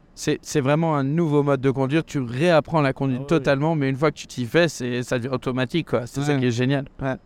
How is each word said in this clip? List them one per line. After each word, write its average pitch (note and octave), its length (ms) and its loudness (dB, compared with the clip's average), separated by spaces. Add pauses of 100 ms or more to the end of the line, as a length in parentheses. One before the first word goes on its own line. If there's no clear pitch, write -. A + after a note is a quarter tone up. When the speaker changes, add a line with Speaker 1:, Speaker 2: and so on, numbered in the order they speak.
(220)
Speaker 1:
C'est, D3+ 200 0
c'est - 180 -4
vraiment D3+ 380 2
un C#3 80 0
nouveau D3 380 2
mode C#3 180 0
de C3+ 100 2
conduire. C3+ 320 0
Tu - 160 -6
réapprends D3+ 600 2
la C3+ 100 2
conduite C3 300 -2
Speaker 2:
Ah - 20 -10
oui. C#3+ 40 -12
Speaker 1:
totalement, D#3 480 2
mais C#3 140 0
une C3+ 60 -2
fois D3 160 2
que - 60 -8
tu - 100 -14
t'y B2 180 -8
fais, E3 220 4
c'est, B2 340 -4
ça B2+ 160 -2
devient B2+ 160 -4
automatique, B2+ 580 -2
quoi. A#2+ 160 0
C'est - 120 -8
ça C#3+ 140 0
Speaker 3:
Ouais. C3+ 80 0
Speaker 1:
qui B2+ 60 2
est A#2+ 40 2
génial. C3 320 0 (180)
Speaker 3:
Ouais. C3+ 140 -4 (100)